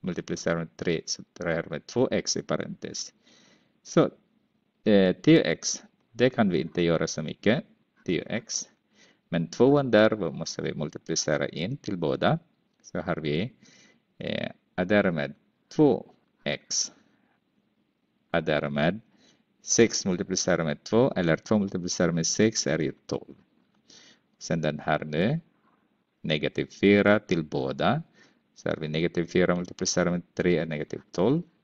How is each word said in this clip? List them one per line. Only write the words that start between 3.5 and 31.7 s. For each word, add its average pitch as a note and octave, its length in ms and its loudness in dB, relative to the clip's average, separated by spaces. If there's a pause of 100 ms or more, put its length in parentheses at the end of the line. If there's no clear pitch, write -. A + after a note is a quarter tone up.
Så, - 280 2 (760)
eh, F#2+ 320 6
tio D#3 260 6
x. - 400 -4 (300)
Det A#2+ 180 2
kan G#2+ 200 2
vi E2+ 100 2
inte F2 220 -2
göra E2 240 2
så - 160 -8
mycket. G2+ 420 0 (400)
Tio E2 180 -2
x. - 460 -10 (600)
Men E2+ 220 -4
tvåan C#3 400 4
där G#2+ 400 4
måste D#2+ 320 -10
vi D2 120 -4
multiplicera D2+ 760 -4
in A#2 280 -6
till G2 200 -8
båda. E2+ 420 0 (440)
Så - 180 -10
har E2 160 -4
vi, D#2 360 -4 (680)
eh, - 320 -6 (260)
och F2+ 100 -2
därmed F2+ 480 0 (340)
två - 460 2 (300)
x. - 480 -6 (1400)
Och E2+ 120 0
därmed D2+ 560 0 (640)
sex - 440 2
multiplicerar F2+ 580 -2
med D2 200 -4
två, A#2 320 2
eller E2+ 200 2
två - 220 0
multiplicerar F2+ 540 -2
med E2 140 -2
sex - 400 0
är D2+ 120 0
ju D2+ 140 -2 (140)
tolv. - 280 -8 (1040)
Sen E2+ 220 -4
den D2+ 180 -2
här - 260 0
nu, F2+ 360 0 (800)
negativ D2+ 460 -2 (140)
fyra G2+ 400 6
till E2+ 240 -2
båda. D2 580 -2 (520)
Så - 140 -6
har D#2+ 80 -2
vi D#2 120 -8
negativ E2 380 -2
fyra F2+ 300 2
multiplicerar F2 540 -2
med F2 240 -6
tre F2 240 2
är D#2+ 80 -2
negativ D2+ 340 -8 (100)
tolv. B2+ 320 0 (220)